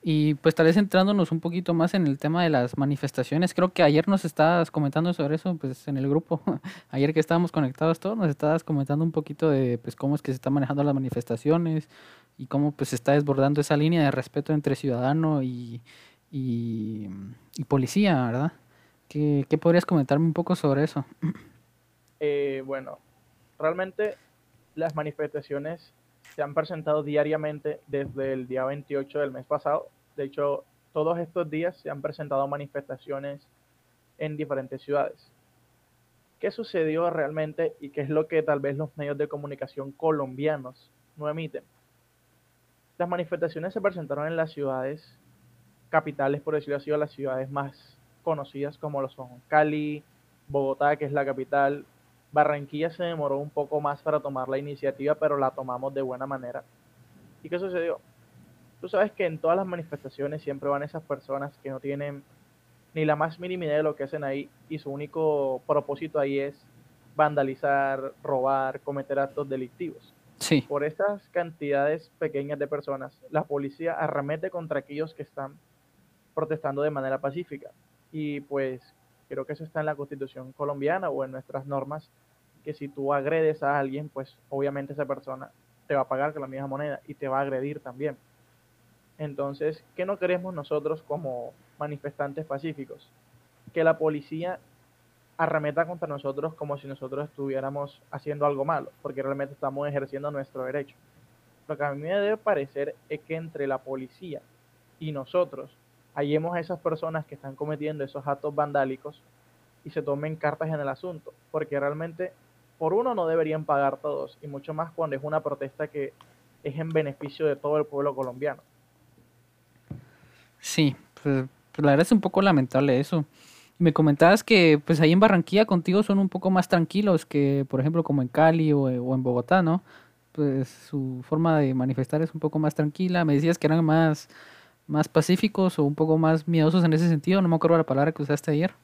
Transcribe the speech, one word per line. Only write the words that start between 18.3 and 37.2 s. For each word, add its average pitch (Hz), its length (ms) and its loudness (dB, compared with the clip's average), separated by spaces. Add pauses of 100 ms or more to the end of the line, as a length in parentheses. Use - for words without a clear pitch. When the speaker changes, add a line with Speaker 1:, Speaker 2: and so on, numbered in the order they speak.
Speaker 1:
¿Qué, 147 420 2
qué 156 80 4
podrías 170 260 4
comentarme 151 400 4
un 160 80 4
poco 175 240 0
sobre 143 280 2
eso? 147 200 -4 (160)
<clears throat> - 140 -2 (880)
Speaker 2:
Eh, 143 440 0
bueno, 135 320 -8 (600)
realmente 185 600 -2 (560)
las 156 200 -4
manifestaciones 151 1000 -6 (400)
se 151 80 -4
han 143 100 -4
presentado 156 500 0
diariamente 151 840 -2
desde 135 480 -2
el 127 120 -6
día 127 200 -2
veintiocho 143 540 -4
del 143 100 0
mes 131 160 -14
pasado. 147 420 -2 (280)
De 143 80 -6
hecho, 143 400 -4 (280)
todos 160 260 0
estos 170 300 -4
días 165 300 -4
se - 100 -12
han 143 140 -8
presentado 143 440 -4
manifestaciones 143 1040 -10 (680)
en 156 180 -6
diferentes 135 460 -6
ciudades. - 500 -4 (1080)
¿Qué 196 100 -2
sucedió 170 580 -2
realmente 156 720 -2